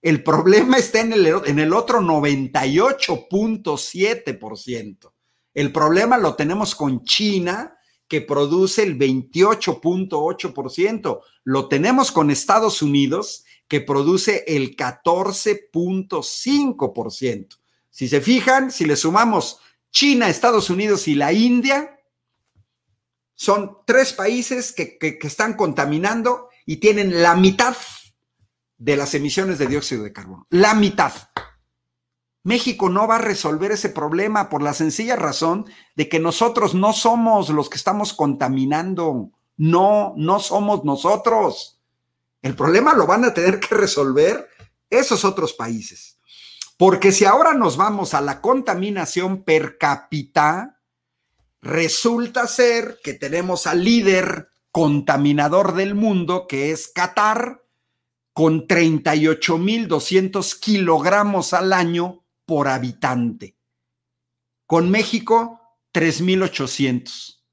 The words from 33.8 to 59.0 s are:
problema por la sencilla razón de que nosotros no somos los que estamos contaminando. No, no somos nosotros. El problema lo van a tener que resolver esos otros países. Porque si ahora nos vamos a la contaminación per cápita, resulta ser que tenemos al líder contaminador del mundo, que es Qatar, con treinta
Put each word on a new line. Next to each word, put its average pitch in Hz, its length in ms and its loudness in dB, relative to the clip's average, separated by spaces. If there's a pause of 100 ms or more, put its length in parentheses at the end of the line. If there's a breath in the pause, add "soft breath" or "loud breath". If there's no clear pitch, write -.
problema 190 600 -2
por 147 120 -4
la 147 120 -2
sencilla 220 420 -2
razón 165 500 -2 (300 loud breath)
de 151 120 -2
que 160 120 0
nosotros 220 560 0
no 208 180 2
somos 226 560 2
los 151 200 0
que - 80 -12
estamos 202 360 -4
contaminando. 143 1160 -2 (260)
No, 190 600 2
no 175 220 0
somos 202 460 -2
nosotros. 185 960 -2 (600)
El 131 140 -6
problema 214 380 4
lo 185 140 4
van 220 180 2
a 233 80 2
tener 185 260 0
que - 140 -4
resolver 160 720 0 (420 soft breath)
esos 240 360 2
otros 190 280 -2
países. - 680 -12 (580 loud breath)
Porque 190 340 6
si 196 140 4
ahora 302 280 4
nos 180 240 0
vamos 196 360 -2
a 143 80 0
la 143 200 -6
contaminación 190 1000 -2
per 156 360 0
cápita, 151 1040 -2 (800)
resulta 233 840 -2
ser 233 580 0
que 143 120 -10
tenemos 175 500 -4
al 175 180 0
líder 196 640 2 (220)
contaminador 147 1040 2
del 196 220 -2
mundo, 185 520 0
que 139 240 -4
es - 180 -8
Qatar, 214 760 -2 (720)
con 156 340 2
treinta 160 480 2